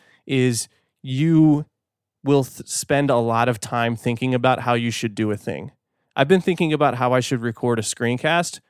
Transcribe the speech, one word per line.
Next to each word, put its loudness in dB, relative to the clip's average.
is 0
you 4
will 4
th-, -16
spend 0
a 2
lot 0
of -2
time -2
thinking -2
about 2
how 0
you -2
should -6
do -2
a -4
thing. -10
I've 0
been 4
thinking 0
about 2
how 0
I 2
should -4
record -2
a -2
screencast -2